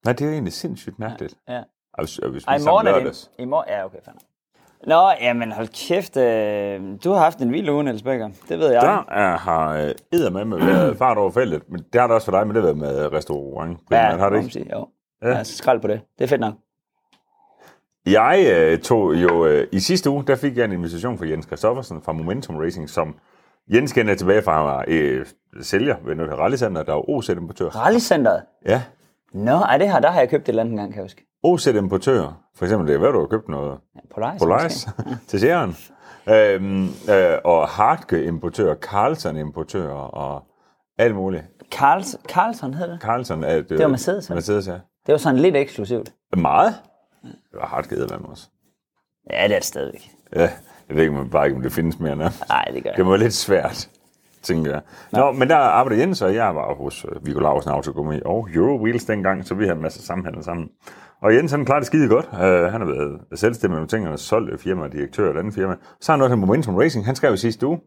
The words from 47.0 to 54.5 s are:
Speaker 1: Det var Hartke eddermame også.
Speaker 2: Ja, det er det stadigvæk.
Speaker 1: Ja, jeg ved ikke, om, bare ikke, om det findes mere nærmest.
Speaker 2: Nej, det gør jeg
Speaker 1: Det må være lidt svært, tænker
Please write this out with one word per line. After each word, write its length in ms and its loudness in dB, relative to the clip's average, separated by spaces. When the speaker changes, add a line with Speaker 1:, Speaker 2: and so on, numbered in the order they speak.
Speaker 1:
Det 360 -20
var 80 -6
Hartke 280 -6
eddermame 340 -8
også. 180 -20
Speaker 2:
Ja, 160 0
det 80 2
er 40 2
det 60 -6
stadigvæk. 460 -10
Speaker 1:
Ja, 60 4
jeg 80 -6
ved 60 6
ikke, 160 2
om, 100 -6
bare 160 2
ikke, 100 0
om 60 -6
det 100 -4
findes 280 -2
mere 160 -2
nærmest. 340 -4
Speaker 2:
Nej, 240 0
det 100 -8
gør 60 -6
jeg 80 -6
Speaker 1:
Det 80 4
må 60 4
være 80 6
lidt 140 2
svært, 560 -2
tænker 280 -2